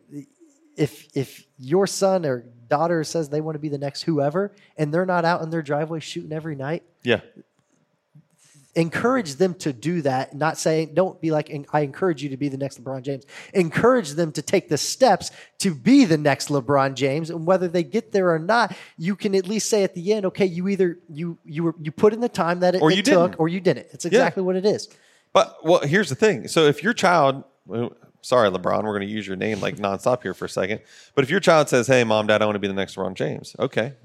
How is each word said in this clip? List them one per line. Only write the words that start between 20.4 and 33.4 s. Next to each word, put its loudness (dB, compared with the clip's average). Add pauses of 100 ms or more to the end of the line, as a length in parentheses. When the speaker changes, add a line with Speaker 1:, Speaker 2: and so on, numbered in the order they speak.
Speaker 1:
you -4
either, 0 (120)
you, -8
you -6
were, 0
you -8
put 4
in -8
the -2
time -2
that 2
it, 0
Speaker 2:
Or 6
Speaker 1:
it 4
Speaker 2:
you 0
Speaker 1:
took, 4
Speaker 2:
didn't. -8
Speaker 1:
or 2
you -4
didn't." 0
It's -14
Speaker 2:
Yeah. -4
Speaker 1:
exactly 2
what -2
it -4
is. 0 (460)
Speaker 2:
But, 0
well, 4
here's 0
the -2
thing. 2
So 4
if 2
your 0
child, 2 (220)
well, -6 (300)
sorry, 4
LeBron, -2
we're -4
gonna -4
use -8
your -8
name, -4
like, -4
nonstop 0
here -6
for -10
a -8
second. -4 (340)
But 2
if -6
your 0
child 4
says, 2
"Hey, 4
Mom, 0
Dad, 4
I 2
wanna 0
be -4
the -4
next -6
LeBron -6
James," -8